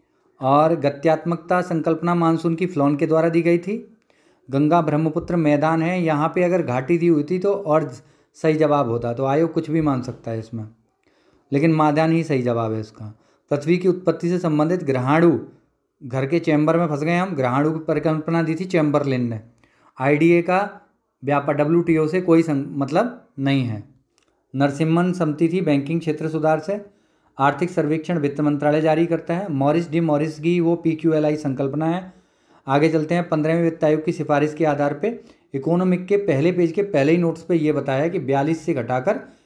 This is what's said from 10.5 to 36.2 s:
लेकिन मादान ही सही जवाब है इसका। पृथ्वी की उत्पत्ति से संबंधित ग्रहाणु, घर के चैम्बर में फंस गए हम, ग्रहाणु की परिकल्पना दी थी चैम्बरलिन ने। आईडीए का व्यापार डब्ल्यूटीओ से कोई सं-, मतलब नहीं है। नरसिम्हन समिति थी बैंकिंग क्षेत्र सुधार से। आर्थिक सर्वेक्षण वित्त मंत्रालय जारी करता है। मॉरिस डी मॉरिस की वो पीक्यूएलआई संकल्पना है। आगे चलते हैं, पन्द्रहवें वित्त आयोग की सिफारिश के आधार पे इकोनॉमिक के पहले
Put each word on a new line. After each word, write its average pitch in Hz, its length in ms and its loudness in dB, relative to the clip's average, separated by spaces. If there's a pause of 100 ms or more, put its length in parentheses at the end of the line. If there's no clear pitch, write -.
लेकिन 156 220 2
मादान 156 380 2
ही 165 120 2
सही 139 180 0
जवाब 117 320 -2
है 110 60 -4
इसका। 107 400 -14 (300)
पृथ्वी 147 280 0
की 180 100 -2
उत्पत्ति 180 420 0
से 180 100 0
संबंधित 165 440 0
ग्रहाणु, 139 560 2 (640)
घर 131 220 -4
के 160 140 0
चैम्बर 160 380 2
में 175 100 2
फंस 147 120 -2
गए 165 180 0
हम, 185 180 -2
ग्रहाणु 139 360 0
की 160 80 -4
परिकल्पना 156 640 -2
दी 156 120 -2
थी 180 100 -6
चैम्बरलिन 139 640 0
ने। 110 120 -8 (580)
आईडीए 151 420 4
का 185 280 -2 (540)
व्यापार 143 320 0
डब्ल्यूटीओ 160 520 2
से 180 140 -2
कोई 165 220 4
सं-, 147 240 -2
मतलब 170 600 -2 (120)
नहीं 139 240 0
है। 107 200 -6 (720)
नरसिम्हन 160 580 2
समिति 165 360 0
थी 185 120 -2
बैंकिंग 151 380 0
क्षेत्र 156 300 -4
सुधार 156 300 0
से। 202 260 -6 (540)
आर्थिक 139 300 0
सर्वेक्षण 160 500 -2
वित्त 143 220 -2
मंत्रालय 147 400 2
जारी 156 240 2
करता 165 280 -4
है। 185 180 -6
मॉरिस 147 380 0
डी 160 100 -2
मॉरिस 151 400 0
की 175 200 0
वो 165 160 2
पीक्यूएलआई 156 600 0
संकल्पना 143 500 -4
है। 180 320 -4 (520)
आगे 147 200 4
चलते 160 260 0
हैं, 175 140 -2
पन्द्रहवें 160 340 2
वित्त 165 200 -2
आयोग 156 220 2
की 180 60 0
सिफारिश 147 420 0
के 165 120 0
आधार 143 280 0
पे 208 300 -6 (300)
इकोनॉमिक 180 540 0
के 202 100 2
पहले 170 340 2